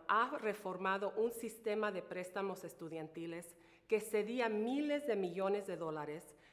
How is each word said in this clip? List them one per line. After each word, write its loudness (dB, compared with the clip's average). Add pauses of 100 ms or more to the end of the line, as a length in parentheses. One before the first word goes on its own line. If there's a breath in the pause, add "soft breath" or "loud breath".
ha 4
reformado 0
un 4
sistema 0
de -4
préstamos -4
estudiantiles -8 (300 loud breath)
que 6
cedía 2
miles 2
de 4
millones 2
de -4
dólares -4 (160 loud breath)